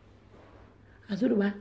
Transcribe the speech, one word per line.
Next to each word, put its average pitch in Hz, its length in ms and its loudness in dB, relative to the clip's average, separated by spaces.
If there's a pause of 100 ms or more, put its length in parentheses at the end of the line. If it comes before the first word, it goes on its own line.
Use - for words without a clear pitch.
(1080)
Azoloba, 202 520 0